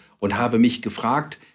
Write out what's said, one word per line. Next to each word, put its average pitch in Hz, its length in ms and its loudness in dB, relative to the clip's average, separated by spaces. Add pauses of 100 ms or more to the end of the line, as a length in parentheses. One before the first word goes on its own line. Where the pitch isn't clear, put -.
(180)
und 101 200 -2
habe 117 200 0
mich 120 220 4
gefragt, 127 580 -4 (160)